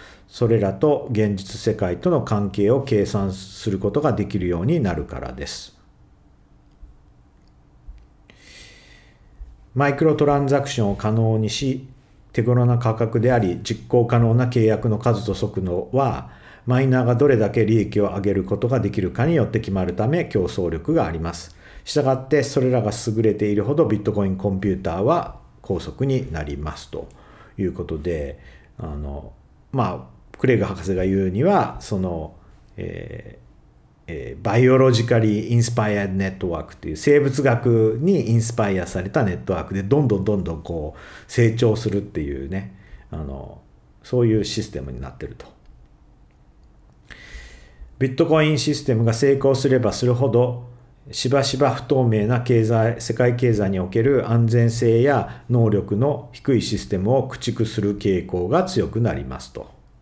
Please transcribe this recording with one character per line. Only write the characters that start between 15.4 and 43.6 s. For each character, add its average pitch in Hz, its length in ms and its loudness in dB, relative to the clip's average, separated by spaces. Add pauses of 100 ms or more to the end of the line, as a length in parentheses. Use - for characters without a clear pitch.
度 90 320 -4
は、 120 380 -2 (360)
マ 123 140 2
イ 135 80 2
ナ 127 140 4
ー - 20 2
が 120 120 4
ど 143 120 6
れ 127 80 6
だ 104 140 2
け 110 160 2
利 110 120 4
益 104 220 0
を 101 40 4 (100)
上 98 80 -4
げ 98 120 2
る 95 100 0
こ 95 120 -4
と 123 100 -2
が 127 140 0
で 101 100 0
き 104 100 -4
る 90 100 -2
か 120 160 -2
に 165 100 2
よ 117 80 4
っ - 40 -2
て 110 120 -2
決 107 100 -8
ま 95 140 -2
る 87 80 -2
た 107 160 -2
め、 165 160 0
競 90 220 0
争 90 240 -2
力 85 240 -4
が 151 120 2
あ 78 60 -6
り 80 80 -6
ま 82 140 -6
す。 - 200 -16 (300)
し - 100 -6
た 147 80 2
が 131 120 2
っ 131 120 -6
て、 147 160 2
そ - 180 -2
れ 127 100 2
ら 123 120 2
が 104 80 0 (160)
優 113 160 0
れ 107 120 4
て 104 180 0
い - 20 0
る 101 80 2
ほ 123 120 -2
ど、 156 100 2
ビ 107 140 0
ッ 104 40 -10
ト 104 100 -2
コ 101 120 0
イ 95 60 0
ン 95 60 -2
コ 101 140 -2
ン 95 80 -2
ピ 98 120 -2
ュ 87 100 -2
ー - 20 -14
タ - 140 -4
ー - 40 -4
は 156 380 0 (240)
高 92 160 -4
速 - 280 -6
に 123 260 -2
な 78 100 -6
り 71 140 -8
ま 76 200 -8
す - 140 -18
と 69 180 -10 (480)
い 104 80 -6
う 87 80 -2
こ 87 120 -8
と 80 140 -6
で、 76 420 -6 (380)
あ 87 100 -12
の、 71 440 -10 (380)
ま 107 380 -4 (260)
あ、 - 20 -20
ク - 120 0
レ 123 60 6
イ 104 40 4
グ 95 60 0
博 92 200 -6
士 92 120 -2
が 92 80 0
言 95 240 0
う - 20 -4
に 107 140 -2
は、 185 360 2
そ 98 200 -4
の、 85 340 -6 (420)
え - 640 -12
ー、 - 40 -20 (600)
え 65 320 -12
ー、 87 60 -10
バ 104 140 0
イ 127 100 6
オ 131 80 6
ロ 131 160 6
ジ 113 140 2
カ 120 120 4
リ 107 260 2
ー 95 40 -8
イ 120 60 0
ン 120 80 4
ス - 100 -2
パ 107 180 0
イ 101 80 0
ア 101 80 -2
ネ 95 220 -2
ッ 92 80 -8
ト 92 140 -4
ワ 80 100 -4
ー - 40 -8
ク - 100 -20
っ - 20 -20
て - 140 -10
い - 20 -6
う 78 40 -8
生 147 240 4
物 135 220 0
学 117 600 4
に 160 280 2
イ 117 40 4
ン 113 80 4
ス 117 100 -4
パ 104 180 0
イ 95 80 0
ア 87 80 -4
さ - 140 -6
れ 92 80 -6
た 131 160 0
ネ 95 80 0
ッ 85 60 -4
ト - 160 -4
ワ 80 60 -2
ー 80 40 -6
ク - 80 -10
で、 98 100 -4
ど 135 200 2
ん 127 60 2
ど 101 100 2
ん 95 60 -4
ど 104 120 0
ん 90 80 -2
ど 82 100 -6
ん 78 80 -12
こ 78 320 -8
う、 - 380 -20
成 117 200 4
長 113 220 2
す 110 140 -4
る 98 140 -2
っ - 40 -10
て - 140 -8
い 69 240 -6
う 69 60 -10
ね、 98 260 -8 (340)
あ 82 60 -10
の、 67 460 -12 (400)